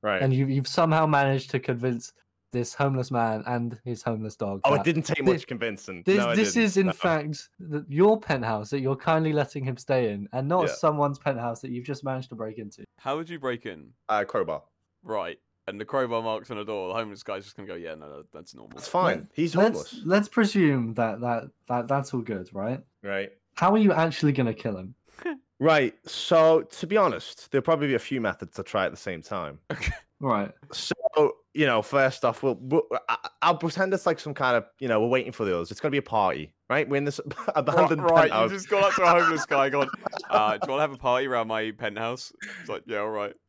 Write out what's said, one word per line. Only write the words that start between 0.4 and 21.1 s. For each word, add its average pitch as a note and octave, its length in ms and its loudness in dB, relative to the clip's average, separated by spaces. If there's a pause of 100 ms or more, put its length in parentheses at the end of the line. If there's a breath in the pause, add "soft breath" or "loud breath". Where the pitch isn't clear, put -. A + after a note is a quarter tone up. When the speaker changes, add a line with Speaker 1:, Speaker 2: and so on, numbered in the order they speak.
Speaker 2:
you've C3+ 220 -2
somehow D#3+ 380 4
managed C#3 460 2
to B2+ 80 0
convince B2 520 -4 (380)
this A#2+ 240 -4
homeless C3+ 360 0
man A2+ 360 0
and A#2+ 380 -4
his A#2+ 180 -8
homeless A2 340 -6
dog G2 280 -6
Speaker 1:
Oh, C#3 100 4
it C#3 40 2
Speaker 2:
that - 60 -2
Speaker 1:
didn't D#3+ 200 0
take - 140 -2
Speaker 2:
thi-, C#3 40 -4
Speaker 1:
much D3+ 240 2
convincing. G2+ 580 -8
Speaker 2:
this, G3 140 4
Speaker 1:
No, G3 120 2
it - 60 2
Speaker 2:
this G3+ 180 2
Speaker 1:
didn't. A#3 100 4
Speaker 2:
is, F#3+ 120 0
in F#3+ 100 4
Speaker 1:
No. F#3 60 0
Speaker 2:
fact, D#3 560 -2 (100)
the, D3+ 300 -8
your G3+ 320 4
penthouse A2+ 500 -2
that C#3+ 100 -2
you're C3+ 160 0
kindly D#3+ 360 2
letting C#3+ 320 -2
him B2+ 140 -4
stay B2+ 340 0
in, G2+ 200 -8
and C3+ 160 -4
not E3+ 180 2
Speaker 1:
Yeah. - 80 -2
Speaker 2:
someone's D3 440 0
penthouse A#2+ 440 -4
that C3 80 -10
you've B2 160 -8
just C#3 180 -8
managed C3 260 -6
to B2 40 -14
break A2 240 -10
into. G#2 260 -16 (140)
Speaker 3:
How C#3 180 -4
would E3 140 -8
you E3+ 80 -12
break B2+ 260 -6
in? E2 280 -14 (160)
Speaker 1:
Uh, G#2 160 2
crowbar. D#2+ 380 -2 (400)
Speaker 3:
Right. G2 360 -6 (300)
And G2+ 120 -10
the G#2+ 40 -6
crowbar A#2 380 -2
marks A2 280 -6
on A#2 80 -8
the G#2 60 -8
door, G2+ 240 -6
the F#2 60 -4
homeless G#2+ 280 -6
guy's G2 220 -8
just G2+ 120 -20
gonna G2+ 120 -16
go, F2+ 80 -10
"Yeah, E2 180 -10
no, D#2 140 -18
no, D2 160 -18 (100)
that's - 200 -20
normal." A1+ 220 -20
Speaker 1:
That's - 120 -14
fine. E3+ 300 0
Speaker 2:
Let, - 140 -14
Speaker 1:
He's D#3+ 220 -4
Speaker 2:
let's, G3+ 380 2
Speaker 1:
homeless. - 120 -16
Speaker 2:
let's G3+ 240 2
presume D3+ 680 2
that, A2+ 260 -2